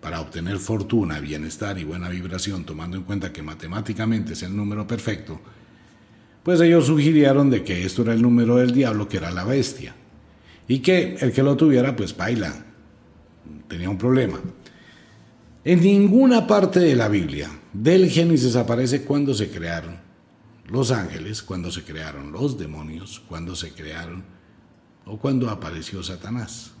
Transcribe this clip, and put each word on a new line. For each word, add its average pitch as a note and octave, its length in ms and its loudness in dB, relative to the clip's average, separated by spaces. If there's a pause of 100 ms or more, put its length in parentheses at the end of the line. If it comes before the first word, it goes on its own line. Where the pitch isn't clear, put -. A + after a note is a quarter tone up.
para E2 160 -8
obtener E2+ 380 -8
fortuna, G2 600 -2
bienestar D#2 600 -8
y E2 60 -8
buena F2 260 -8
vibración, F2+ 540 -8
tomando E2 340 -10
en F2+ 60 -10
cuenta G2 280 -6
que D#2 100 -14
matemáticamente G2 920 -6
es D#2 80 -10
el F#2 120 -8
número G#2 320 -6
perfecto, G#2 540 -8 (1000)
pues E3+ 180 4
ellos E3+ 240 8
sugirieron C#3+ 640 6
de A#2 160 2
que F2+ 220 -4
esto A#2 160 -2
era A2+ 100 2
el A2+ 80 2
número A#2+ 360 4
del B2 180 4
diablo, A2 340 0
que - 80 -6
era E2+ 140 -4
la F2+ 140 -6
bestia, B2 500 -4 (760)
y C3 120 0
que F3+ 420 2
el B2+ 100 2
que C3+ 100 2
lo C#3 140 4
tuviera, C3+ 400 4
pues, G2 160 -6
paila, F#2+ 540 -6 (1000)
tenía F2 220 -8
un G2 80 -4
problema. A#2+ 440 0 (1200)
En E3+ 160 4
ninguna G3+ 680 6
parte F#3+ 340 4
de D#3 160 6
la A2+ 120 2
Biblia, D2+ 400 -2 (240)
del D#3+ 380 4
Génesis, C#3 460 4
aparece B2 480 0
cuándo C#3+ 280 0
se G#2 160 -2
crearon E2+ 480 -8 (680)
los A#2+ 240 0
ángeles, F2+ 520 -4
cuándo F2+ 280 -8
se E2+ 120 -10
crearon D2+ 480 -14
los A#2 280 -4
demonios, D#2 680 -12
cuándo E2+ 300 -12
se E2 160 -12
crearon, E2+ 500 -14 (840)
o G#2 100 -14
cuándo B2+ 320 -2
apareció E2 540 -10
Satanás, G2 800 -10